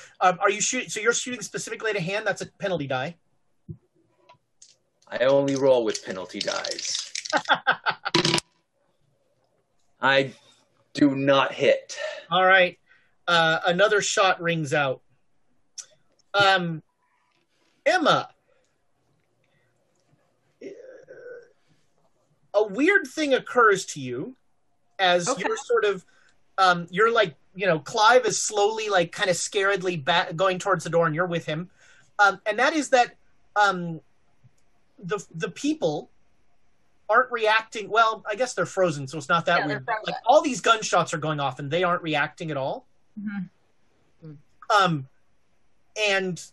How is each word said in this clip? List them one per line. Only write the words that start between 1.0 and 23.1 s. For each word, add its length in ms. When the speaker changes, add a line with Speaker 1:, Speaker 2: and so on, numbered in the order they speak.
Speaker 1:
shooting 300
specifically 480
at 60
a 40
hand? 260
That's 140
a 60
penalty 280
die. 300
Speaker 2:
I 160
only 320
roll 280
with 180
penalty 360
dies. 720
<laughs> 160
I 320
do 200
not 380
hit. 460
Speaker 1:
All 160
right. 320
Uh, 380
another 340
shot 400
rings 320
out. 300
Um, 500
Emma, 460
a 120
weird 400
thing 280